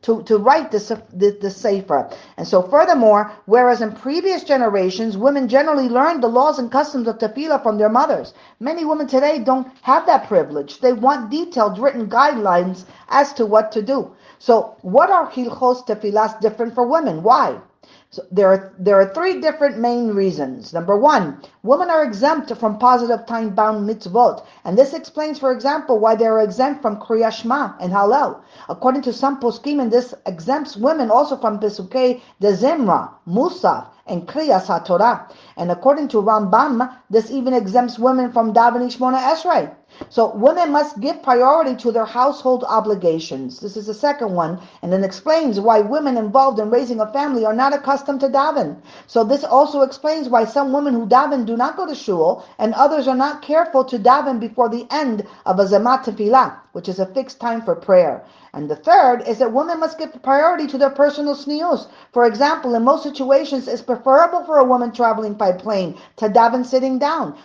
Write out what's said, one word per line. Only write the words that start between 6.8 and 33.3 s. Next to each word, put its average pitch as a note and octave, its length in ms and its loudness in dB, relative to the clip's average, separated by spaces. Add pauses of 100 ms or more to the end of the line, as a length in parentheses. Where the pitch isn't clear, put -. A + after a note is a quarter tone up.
of A3 100 -6
tefillah C4+ 440 -4
from A3 140 0
their G#3+ 140 2
mothers, B3 420 0 (260)
many D#4+ 280 -6
women D4+ 200 -2
today C#4+ 320 0
don't B3+ 300 -2 (140)
have D#4+ 240 2
that D#4 200 2
privilege. D3 540 -2
They B3+ 140 2
want A#3+ 360 -2
detailed A#3+ 480 -2
written A#3 300 -2
guidelines G3+ 800 0 (240)
as C#4+ 240 2
to A#3 100 -2
what A3 280 2
to A3 100 -4
do. B3+ 280 -4 (280)
So - 420 2
what C#4 300 2
are F4 200 2
hilchos B3 560 -2
tefillas G#3+ 540 -2
different A3+ 340 -2
for B3 120 0
women? A#3+ 360 -2
Why? A3+ 380 2 (500)
So - 200 -16
there F#3+ 180 4
are, F#3+ 300 2
there G3 220 4
are G3 120 2
three E4 280 -2
different C#4+ 380 0
main A#3+ 300 -2
reasons. D3+ 640 -4
Number E3+ 240 -2
one, G#3+ 460 2 (200)
women E4 280 0
are D#4 140 2
exempt B3 520 -2
from G#3+ 220 -4
positive A#3+ 480 2
time-bound G#3+ 640 -2
mitzvot. G#3+ 580 0 (180)
And F#3+ 140 -4
this C#4 160 4
explains, D4+ 440 -8
for C4 140 0
example, C4 460 -2
why A3 160 2
they A3+ 120 0
are A3 140 2
exempt B3+ 420 -2
from G#3 160 -4
Kriya A3+ 340 -2
Shema A#3 480 -4
and F3+ 120 -6
Hallel. G#3 480 0 (280)
According C4 340 -2
to A#3+ 100 -4
some C4+ 280 -4
poskim, B3+ 420 -4
and A3 100 -2
this B3 220 0 (100)
exempts G3+ 520 -6
women B3 340 0
also C#4 260 2
from G#3+ 220 -4
Pesukei A3+ 640 -2 (180)
de G3+ 120 4
Zimra, A3 580 0 (180)
Musaf, G3 600 0 (180)